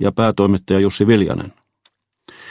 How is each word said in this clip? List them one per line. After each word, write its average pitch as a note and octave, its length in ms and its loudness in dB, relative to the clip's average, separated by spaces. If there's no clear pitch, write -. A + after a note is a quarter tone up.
ja G2 120 -2
päätoimittaja G2+ 680 0
Jussi G2+ 260 0
Viljanen. G2+ 460 0